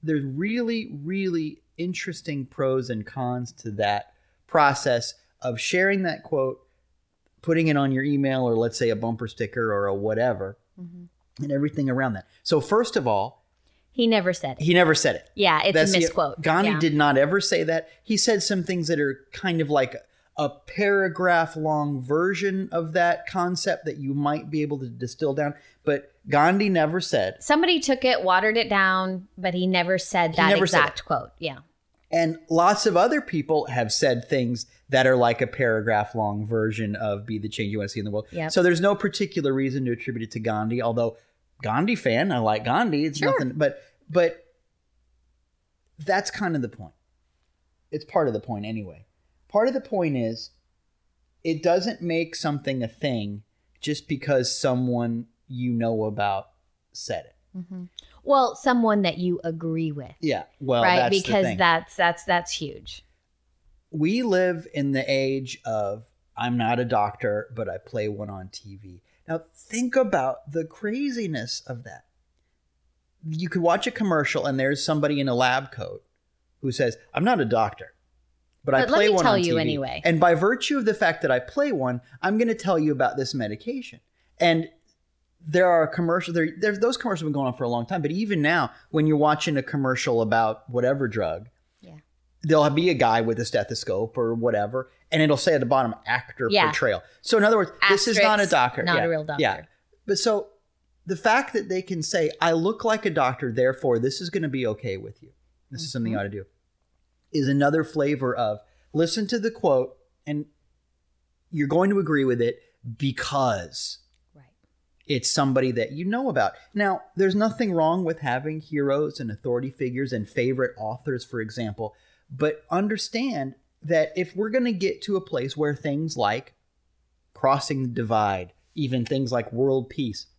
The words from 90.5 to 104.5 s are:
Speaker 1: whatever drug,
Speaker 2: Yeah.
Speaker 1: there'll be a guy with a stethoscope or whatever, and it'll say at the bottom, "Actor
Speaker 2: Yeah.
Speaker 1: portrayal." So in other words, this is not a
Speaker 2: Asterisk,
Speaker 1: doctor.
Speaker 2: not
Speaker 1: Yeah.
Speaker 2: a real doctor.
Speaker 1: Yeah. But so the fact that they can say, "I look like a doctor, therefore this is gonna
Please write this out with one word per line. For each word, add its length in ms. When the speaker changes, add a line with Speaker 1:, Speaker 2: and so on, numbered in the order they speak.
Speaker 1:
whatever 400
drug, 400
Speaker 2:
Yeah. 140
Speaker 1:
there'll 260
be 220
a 40
guy 280
with 180
a 60
stethoscope 720
or 160
whatever, 560
and 120
it'll 160
say 160
at 60
the 60
bottom, 280
"Actor 460
Speaker 2:
Yeah. 140
Speaker 1:
portrayal." 380
So 160
in 60
other 120
words, 140
this 180
is 120
not 200
a 40
Speaker 2:
Asterisk, 80
Speaker 1:
doctor. 320
Speaker 2:
not 160
Speaker 1:
Yeah. 60
Speaker 2:
a 40
real 160
doctor. 160
Speaker 1:
Yeah. 220
But 140
so 300
the 100
fact 380
that 160
they 100
can 220
say, 280
"I 100
look 320
like 220
a 40
doctor, 400
therefore 480
this 220
is 80
gonna 220